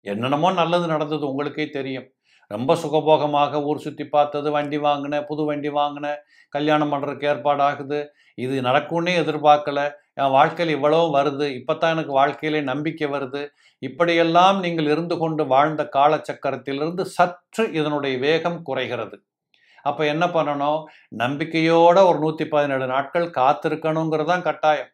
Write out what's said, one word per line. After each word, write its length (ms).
என்னென்னமோ 500
நல்லது 360
நடந்தது 420
உங்களுக்கே 400
தெரியும். 400
ரொம்ப 280
சுகபோகமாக 880
ஊர் 140
சுத்தி 300
பார்த்தது, 440
வண்டி 260
வாங்கின, 440
புது 220
வண்டி 260
வாங்கின, 460
கல்யாணம் 440
பண்றதுக்கு 320
ஏற்பாடு 360
ஆகுது. 480
இது 260
நடக்கும்னே 560
எதிர்பார்க்கல. 760
என் 120
வாழ்க்கையில 420
இவ்வளவும் 460
வருது, 300
இப்பதான் 480
எனக்கு 200
வாழ்க்கையிலே 520
நம்பிக்கை 440
வருது. 400
இப்படியெல்லாம் 800
நீங்கள் 260
இருந்து 320
கொண்டு 300
வாழ்ந்த 480
காலச்சக்கரத்திலிருந்து 1040
சற்று 680
இதனுடைய 460
வேகம் 440
குறைகிறது. 640
அப்ப 240
என்ன 220
பண்ணணும்? 560
நம்பிக்கையோட 880
ஒரு 140
நூத்தி 300
பதினேழு 380
நாட்கள் 420
காத்திருக்கணுங்கிறது 960
தான் 160
கட்டாயம். 520